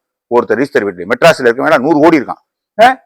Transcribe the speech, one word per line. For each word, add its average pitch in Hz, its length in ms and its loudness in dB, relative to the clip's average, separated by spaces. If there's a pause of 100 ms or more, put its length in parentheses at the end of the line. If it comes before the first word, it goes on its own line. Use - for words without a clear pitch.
(300)
ஒருத்தர் 117 300 0
ரிஜிஸ்டர் 131 260 -2
வீட்டுல 87 260 -10
மெட்ராஸ்ல 143 360 0
இருக்க 123 180 -2
வேணா 151 140 2
நூறு 151 200 0
கோடி 160 200 4
இருக்கான். 92 220 -12 (360)
ஆ? 226 100 6 (180)